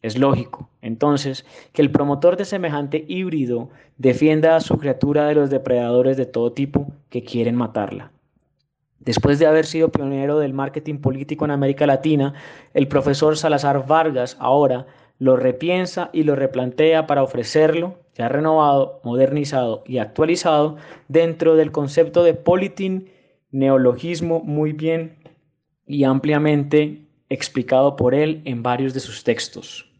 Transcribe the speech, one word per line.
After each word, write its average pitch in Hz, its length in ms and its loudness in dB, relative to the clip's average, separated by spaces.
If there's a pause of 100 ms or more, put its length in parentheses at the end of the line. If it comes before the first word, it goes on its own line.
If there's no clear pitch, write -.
Es 110 120 -6
lógico, 131 540 0 (120)
entonces, 135 600 -2 (300)
que - 80 0
el 143 80 4
promotor 143 480 2
de 202 80 -6
semejante 156 600 -4
híbrido 156 640 -4 (280)
defienda 156 580 4
a 160 40 4
su - 180 -2
criatura 147 500 0
de 151 60 0
los 147 160 2
depredadores 127 680 0
de 131 100 -2
todo 117 260 -2
tipo 143 400 -4 (160)
que 123 140 -6
quieren 120 320 -2
matarla. 110 560 -6 (880)
Después 143 400 0
de 160 80 6
haber 156 180 4
sido 160 260 0
pionero 139 460 -2
del 143 160 -2
marketing 139 460 -8
político 143 460 -6
en 147 60 -2
América 139 360 0
Latina, 139 480 0 (400)
el 143 120 2
profesor 143 500 2
Salazar 143 500 0
Vargas 147 520 0
ahora 131 460 2 (320)
lo 131 180 4
repiensa 170 760 -2
y 160 100 0
lo 147 120 2
replantea 139 720 0
para 139 160 2
ofrecerlo, 156 720 0 (160)
ya 117 160 -6
renovado, 147 760 2
modernizado 131 840 -2
y 127 120 -6
actualizado, 156 800 0 (300)
dentro 165 480 2
del 156 160 4
concepto 160 520 2
de 165 100 4
politin, 190 760 -2 (420)
neologismo 135 880 0
muy 151 320 -4
bien 160 440 -4 (680)
y 143 180 -2
ampliamente 147 1040 0 (220)
explicado 135 680 0
por 123 180 0
él 156 320 -2
en 120 160 -8
varios 123 320 -4
de 131 60 -6
sus 113 240 -14
textos. - 640 -8 (140)